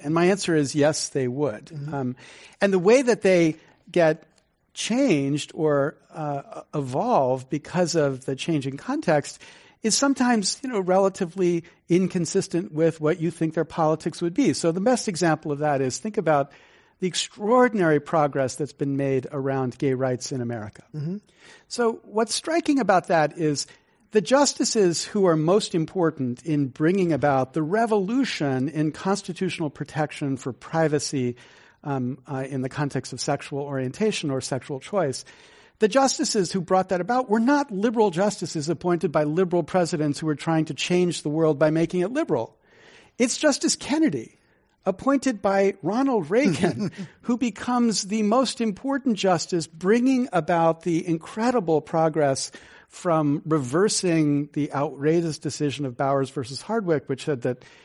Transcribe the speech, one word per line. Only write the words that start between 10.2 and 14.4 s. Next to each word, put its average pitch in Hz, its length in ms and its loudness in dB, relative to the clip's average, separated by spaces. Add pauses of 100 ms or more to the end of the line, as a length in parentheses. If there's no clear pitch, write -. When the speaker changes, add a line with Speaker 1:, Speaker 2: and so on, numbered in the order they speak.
Speaker 1:
you 262 80 -8
know, 226 100 -2
relatively 180 840 2 (240)
inconsistent 180 840 0
with 156 280 0
what 156 200 0
you 160 120 0
think 160 220 -2
their 160 120 0
politics 156 560 -2
would 170 120 -2
be. 208 200 2